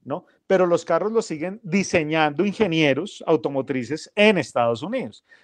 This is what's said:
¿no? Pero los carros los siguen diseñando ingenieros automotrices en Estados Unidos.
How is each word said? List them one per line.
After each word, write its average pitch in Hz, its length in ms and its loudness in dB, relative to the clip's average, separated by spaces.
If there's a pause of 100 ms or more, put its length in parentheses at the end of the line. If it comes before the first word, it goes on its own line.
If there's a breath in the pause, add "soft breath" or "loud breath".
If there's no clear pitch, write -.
¿no? 143 220 -8 (220 soft breath)
Pero 185 180 4
los 170 180 2
carros 185 300 0
los 226 120 0
siguen 175 380 -8
diseñando 160 800 0
ingenieros 160 800 0
automotrices 139 880 -2
en 208 220 4
Estados 117 460 0
Unidos. 190 400 -8 (200 soft breath)